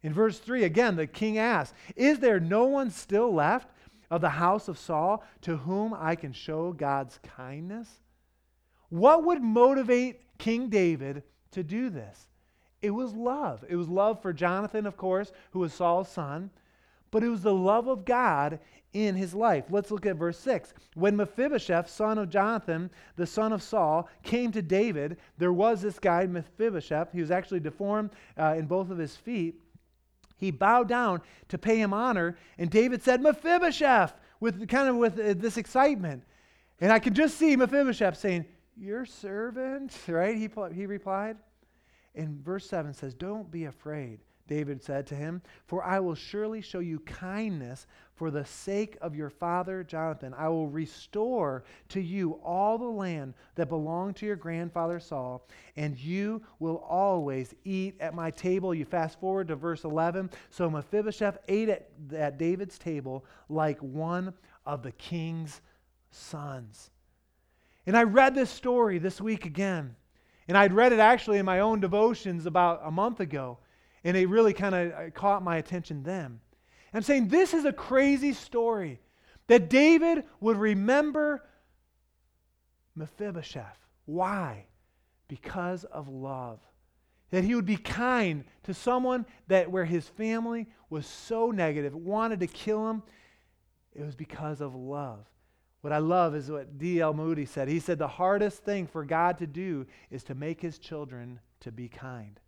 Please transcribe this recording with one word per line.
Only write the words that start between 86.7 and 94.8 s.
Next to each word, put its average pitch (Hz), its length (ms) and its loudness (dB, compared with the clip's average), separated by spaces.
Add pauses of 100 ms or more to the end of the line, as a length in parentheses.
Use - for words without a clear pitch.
That 185 160 2
he 233 100 2
would 214 100 0
be 196 120 0
kind 214 640 0 (200)
to 196 100 -8
someone 254 520 0 (220)
that 185 240 4
where 185 140 0
his 165 240 -2
family 226 580 -4 (220)
was 151 180 -6
so 226 440 -2
negative, 151 440 0
wanted 208 460 -2
to 175 60 0
kill 214 420 -2
him. 220 140 -6 (920)
It 143 100 -12
was 147 120 -10
because 151 440 -10
of 139 160 -8
love. 127 500 -10 (560)